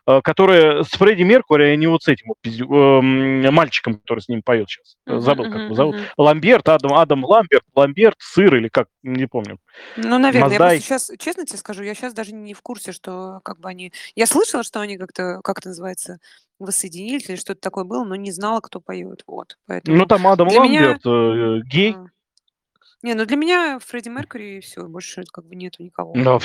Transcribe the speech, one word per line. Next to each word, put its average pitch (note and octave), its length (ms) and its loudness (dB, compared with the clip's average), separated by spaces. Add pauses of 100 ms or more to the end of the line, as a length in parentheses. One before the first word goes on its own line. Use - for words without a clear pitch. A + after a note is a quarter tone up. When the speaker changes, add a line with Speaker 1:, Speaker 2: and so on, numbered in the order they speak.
Speaker 1:
э, C3 160 4
которая D#3+ 600 4
с - 80 -6
Фредди G3 320 4
Меркьюри, F3+ 480 4
а D3+ 60 2
не D#3 100 0
вот E3 160 0
с - 60 -2
этим A#2+ 200 -2
вот A2 120 -10
пизю-, A#2 320 -8
эм, C3+ 840 4
мальчиком, C#3 440 0
который A2+ 220 -6
с - 80 -20
ним A2+ 140 -6
поёт A2 260 0
щас. - 260 -20 (120)
Э, - 0 -
Speaker 2:
Мгм, A#2+ 120 -4
Speaker 1:
забыл, C3 280 0
как G#2+ 120 -10
Speaker 2:
мгм, G#2+ 80 -10
Speaker 1:
его A2 80 -8
зовут. C#3+ 220 0
Speaker 2:
мгм. - 80 -10 (120)
Speaker 1:
Ламберт, D#3 520 4
Адам, C#3 260 2
Адам C#3+ 300 2
Ламберт, F#3+ 400 2 (100)
Ламберт, C#3+ 440 4
сыр F3+ 360 4
или A2+ 140 0
как, B2 180 -2 (160)
не B2+ 240 -6
помню. G2+ 320 -8 (360)
Speaker 2:
Ну, A3+ 240 -2
наверное. B3+ 360 2
Я - 40 2
просто - 0 -
Speaker 1:
Маздай. E3+ 220 4
Speaker 2:
щас, - 380 -6
честно E4+ 260 -10
тебе - 120 -14
скажу, G3+ 260 -16
я G#3 120 -10
щас B3 180 -12
даже G#3 200 -12
не G#3 200 -18
в - 80 -20
курсе, G#3+ 300 -14
что F#3 520 -16
как F#3 160 -16
бы F#3 100 -16
они... F3+ 220 -18 (240)
я A3 120 0
слышала, C#4+ 360 0
что - 180 -12
они G3+ 160 -12
как-то, F3+ 460 -10
как G3 160 -8
это F#3 100 -18
называется, F3+ 500 -14 (400)
воссоединились G3 680 -10
или F#3 60 -10
что-то - 260 -12
такое F#3+ 240 -8
было, A#3+ 180 -8
но F#3+ 120 -10
не G3+ 160 -10
знала, G#3 300 -6
кто - 200 -18
поёт. F#3 460 -16
Вот, - 300 -18 (280)
Speaker 1:
Ну, D#3+ 80 0
Speaker 2:
поэтому F3+ 120 6
Speaker 1:
там F#3 220 2
Адам F3 200 4
Speaker 2:
для G#3 120 4
меня, - 0 -
Speaker 1:
Ламберт, C4 460 2
э, A2+ 600 0
гей. F#3 280 0
Speaker 2:
а, F#3 120 -16 (1000)
не, A#3 120 -6
ну, A3 100 -4
для B3+ 120 -2
меня D#4+ 420 -2
Фредди A#3 300 -14
Меркьюри A3 500 -14
и - 20 -20
всё, F3 260 -18
больше F3+ 440 -16
как E3+ 160 -20
бы F3+ 80 -20
нету F3+ 280 -16
никого. F3 300 -12
Speaker 1:
Да, B2+ 320 2